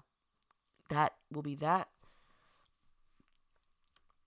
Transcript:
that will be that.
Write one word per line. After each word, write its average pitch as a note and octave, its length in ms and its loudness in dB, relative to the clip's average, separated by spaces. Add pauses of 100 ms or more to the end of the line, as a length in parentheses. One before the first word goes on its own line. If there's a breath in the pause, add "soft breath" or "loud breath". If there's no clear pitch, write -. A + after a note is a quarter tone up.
(880)
that D3+ 240 2 (180)
will D3+ 100 -8
be C#3+ 140 -6
that. D#3+ 320 0 (2500 soft breath)